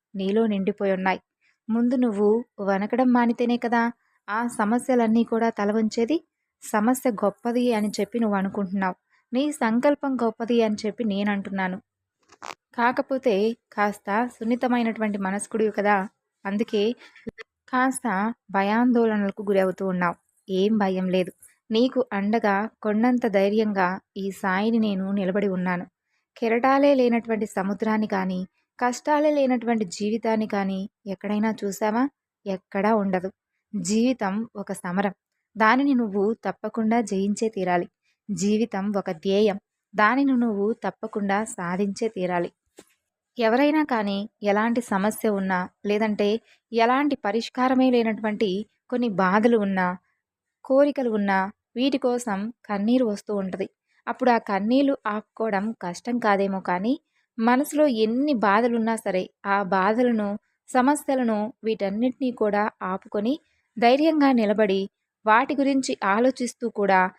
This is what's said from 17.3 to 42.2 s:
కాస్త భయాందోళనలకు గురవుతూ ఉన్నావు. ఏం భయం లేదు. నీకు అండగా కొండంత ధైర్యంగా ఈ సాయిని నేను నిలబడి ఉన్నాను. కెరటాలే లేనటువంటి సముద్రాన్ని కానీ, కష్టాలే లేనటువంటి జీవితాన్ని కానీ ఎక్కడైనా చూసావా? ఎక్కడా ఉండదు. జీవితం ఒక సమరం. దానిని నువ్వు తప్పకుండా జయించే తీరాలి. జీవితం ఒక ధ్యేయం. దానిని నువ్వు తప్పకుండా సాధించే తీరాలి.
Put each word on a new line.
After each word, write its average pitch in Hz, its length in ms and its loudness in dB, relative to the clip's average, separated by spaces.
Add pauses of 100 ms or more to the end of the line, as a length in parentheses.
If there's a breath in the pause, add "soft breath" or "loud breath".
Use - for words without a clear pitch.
కాస్త 240 640 0 (180)
భయాందోళనలకు 214 880 2
గురవుతూ 190 460 0
ఉన్నావు. 180 280 0 (340)
ఏం 196 280 2
భయం 185 320 0
లేదు. 185 220 0 (400 soft breath)
నీకు 247 420 2
అండగా 208 560 0 (120)
కొండంత 233 460 2
ధైర్యంగా 202 720 2 (180)
ఈ 196 140 -6
సాయిని 208 480 0
నేను 196 320 -2
నిలబడి 202 360 0
ఉన్నాను. 180 380 -2 (520)
కెరటాలే 262 560 4
లేనటువంటి 226 520 0
సముద్రాన్ని 214 600 -2
కానీ, 185 400 -4 (320)
కష్టాలే 294 520 0
లేనటువంటి 240 540 0
జీవితాన్ని 220 640 -2
కానీ 196 420 -4 (180)
ఎక్కడైనా 208 560 -2
చూసావా? 214 460 -2 (360)
ఎక్కడా 202 500 0
ఉండదు. 190 360 -2 (440)
జీవితం 214 800 0
ఒక 196 160 -10
సమరం. 190 420 -4 (440)
దానిని 254 360 4
నువ్వు 208 400 0
తప్పకుండా 220 680 -2
జయించే 202 480 -2
తీరాలి. 180 380 -2 (440)
జీవితం 208 640 -2
ఒక 190 140 -4
ధ్యేయం. 196 480 0 (360)
దానిని 254 380 2
నువ్వు 226 400 0
తప్పకుండా 202 680 -4
సాధించే 196 640 -4
తీరాలి. 180 440 -4 (880)